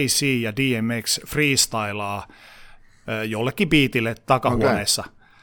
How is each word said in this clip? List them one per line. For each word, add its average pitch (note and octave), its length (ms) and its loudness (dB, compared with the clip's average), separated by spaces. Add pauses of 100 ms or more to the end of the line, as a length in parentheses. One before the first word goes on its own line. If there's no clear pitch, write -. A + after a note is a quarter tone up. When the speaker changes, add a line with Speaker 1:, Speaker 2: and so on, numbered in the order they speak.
Speaker 1:
C C3 360 0
ja A2 140 -2
D B2+ 260 0
M A2+ 200 -2
X - 240 -2
freestylaa, G#2 1000 -2 (960)
ö, A2 40 -4
jollekin A#2+ 440 -2
biitille B2+ 460 2 (120)
takahuoneessa. A#2+ 800 2
Speaker 2:
Okei. - 80 -20 (280)